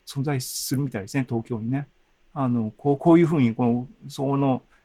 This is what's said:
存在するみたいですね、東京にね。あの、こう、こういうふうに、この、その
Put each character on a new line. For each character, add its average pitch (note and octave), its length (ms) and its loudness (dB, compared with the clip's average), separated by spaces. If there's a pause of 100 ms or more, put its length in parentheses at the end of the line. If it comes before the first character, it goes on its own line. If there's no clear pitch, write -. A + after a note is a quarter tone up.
存 C3+ 160 -6
在 C#3 180 -2
す - 340 -6
る C3+ 60 -2
み C#3 80 -4
た A#2 80 -8
い F#2+ 60 -6
で G2+ 40 -14
す - 100 -6
ね、 B2+ 120 0
東 A2+ 180 -4
京 A#2 120 -6
に A2+ 100 -6
ね。 C#3 180 -4 (460)
あ C3+ 140 -2
の、 A#2 280 -2
こ C#3+ 180 0
う、 - 40 0
こ E3+ 160 6
う E3 60 8
い E3+ 40 6
う D#3+ 40 4
ふ E3 100 0
う C#3 40 2
に、 A#2 120 4
こ B2 120 -2
の、 B2 220 0 (200)
そ C#3 280 -4
の C#3 280 0 (220)